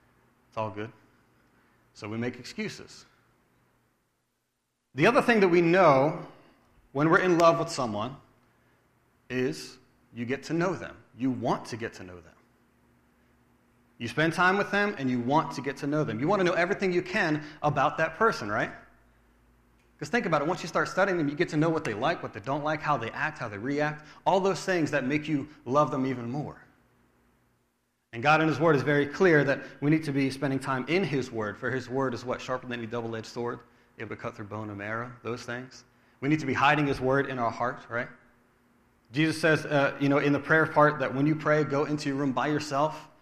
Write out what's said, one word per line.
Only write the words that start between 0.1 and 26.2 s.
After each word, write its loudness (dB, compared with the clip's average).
It's -12
all -4
good. -10
So -14
we -6
make -4
excuses. -12
The 2
other 6
thing 4
that 6
we 6
know 6
when 2
we're 6
in 4
love 6
with -4
someone -4
is -4
you -8
get -4
to -10
know 0
them. -12
You -2
want -2
to -10
get -8
to -16
know -16
them. -20
You -6
spend 0
time 2
with -2
them 0
and -2
you 0
want 0
to -8
get -6
to -6
know 0
them. -4
You 0
want 2
to 2
know 2
everything 0
you 2
can -2
about 0
that -2
person, 0
right? -2
'Cause -10
think 0
about 2
it, -2
once -2
you -10
start 0
studying 0
them, 0
you -4
get 0
to -4
know 4
what 0
they -4
like, -2
what -8
they -14
don't -4
like, -2
how 0
they -4
act, -6
how -8
they -10
react, -4
all 4
those 0
things 0
that 0
make -2
you -2
love 2
them -2
even -6